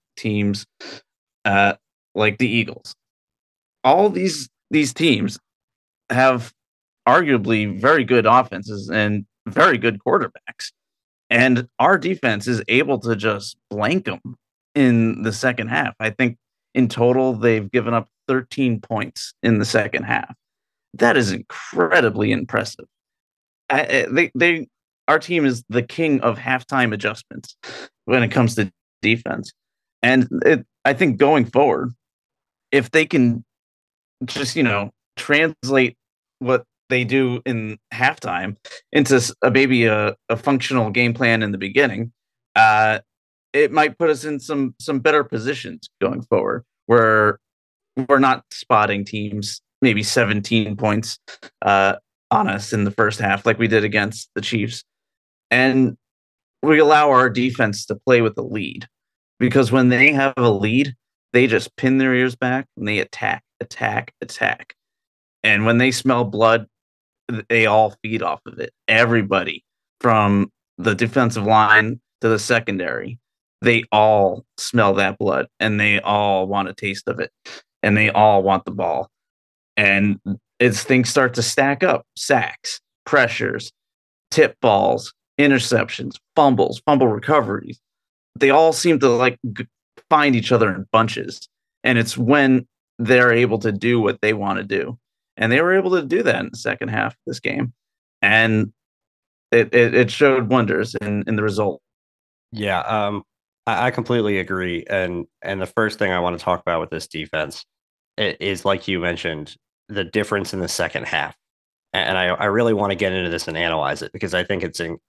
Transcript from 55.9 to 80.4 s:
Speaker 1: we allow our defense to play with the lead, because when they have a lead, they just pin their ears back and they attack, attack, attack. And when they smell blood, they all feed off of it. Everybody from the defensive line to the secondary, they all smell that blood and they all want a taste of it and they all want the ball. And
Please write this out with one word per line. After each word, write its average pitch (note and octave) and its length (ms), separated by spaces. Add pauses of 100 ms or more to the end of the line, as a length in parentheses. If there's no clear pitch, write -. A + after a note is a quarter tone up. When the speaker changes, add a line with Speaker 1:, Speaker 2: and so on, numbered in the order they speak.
Speaker 1:
we D3+ 160
allow D3+ 320
our B2+ 180
defense A#2+ 560
to A2 100
play A#2+ 260
with G#2+ 120
the - 100
lead, G2+ 440 (520)
because B2 320
when B2+ 180
they C3 220
have C3+ 240
a A#2+ 140
lead, A2+ 460 (360)
they B2 140
just - 320
pin C3+ 220
their C3 160
ears B2+ 200
back B2+ 300 (100)
and G#2 120
they G#2 120
attack, - 440 (180)
attack, A#2 580
attack. - 540 (680)
And G#2+ 220
when A#2 120
they B2+ 140
smell B2+ 320
blood, A2 440 (800)
they A2+ 160
all G#2+ 380
feed A2 180
off D#2+ 240
of - 140
it. - 120 (160)
Everybody G#2+ 760 (360)
from G#2 520 (260)
the G2 180
defensive A2+ 500
line G#2+ 540 (220)
to A2+ 80
the G#2+ 100
secondary, G2 800 (420)
they A#2 300
all G#2 540 (120)
smell G#2 380
that G2 220
blood D#2 300 (120)
and G#2 200
they G#2 200
all G2+ 480
want G2 220
a - 40
taste G2 340
of - 120
it - 120 (520)
and G#2+ 120
they G#2+ 140
all G#2 340
want F#2+ 220
the F2+ 60
ball. F2+ 380 (680)
And G2+ 420 (400)